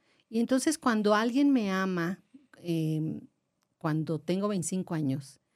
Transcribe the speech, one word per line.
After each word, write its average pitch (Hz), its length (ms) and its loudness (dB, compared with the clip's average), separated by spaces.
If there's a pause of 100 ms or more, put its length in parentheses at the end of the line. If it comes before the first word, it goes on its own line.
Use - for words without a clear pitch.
(280)
Y 226 120 -2
entonces 262 380 2
cuando 214 360 2
alguien 247 380 2
me 220 180 2
ama, 190 500 -2 (380)
em, 156 640 -2 (580)
cuando 156 420 -2
tengo 196 280 -2
veinticinco 185 460 -4
años, 135 460 -4 (160)